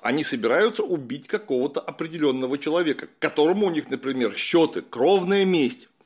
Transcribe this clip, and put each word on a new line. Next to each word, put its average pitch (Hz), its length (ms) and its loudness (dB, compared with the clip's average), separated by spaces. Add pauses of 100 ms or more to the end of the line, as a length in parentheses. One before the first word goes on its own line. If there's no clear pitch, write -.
они 135 200 2
собираются 143 600 2
убить 147 440 -6
какого-то 143 540 -2
определённого 143 760 -2
человека, 156 480 -2
к - 140 -20
которому 175 480 2
у - 20 -2
них, 156 180 -4
например, 127 480 -4
счёты, 156 460 2
кровная 185 640 2
месть. 165 420 0 (180)